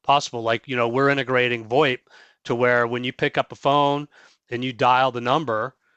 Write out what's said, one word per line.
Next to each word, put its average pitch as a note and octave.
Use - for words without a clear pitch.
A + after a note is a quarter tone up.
possible. C#3
Like, A2+
you C3
know, A#2+
we're C3+
integrating B2
voip C3
to B2+
where A#2+
when A#2+
you B2
pick C#3+
up -
a -
phone C#3+
and B2
you C3
dial B2+
the A#2
number, B2